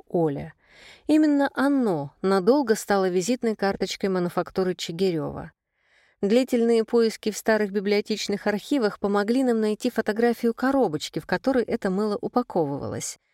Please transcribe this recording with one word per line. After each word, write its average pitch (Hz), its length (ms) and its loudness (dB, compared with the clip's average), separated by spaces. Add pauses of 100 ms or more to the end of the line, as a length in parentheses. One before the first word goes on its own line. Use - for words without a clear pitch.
Оля. 156 460 -2 (520)
Именно 294 460 4
оно 240 720 0
надолго 214 520 2
стало 196 360 0
визитной 214 440 -2
карточкой 196 540 -4
мануфактуры 185 640 -2
Чигирева. 165 800 -4 (720)
Длительные 233 640 2
поиски 226 440 0
в 196 60 -6
старых 214 340 0
библиотечных 202 760 -2
архивах 208 520 0
помогли 208 460 0
нам 233 160 2
найти 214 300 0
фотографию 233 640 0
коробочки, 254 640 0
в - 80 -12
которой 233 380 0
это - 260 -2
мыло 208 280 -2
упаковывалось. 143 1000 -4 (160)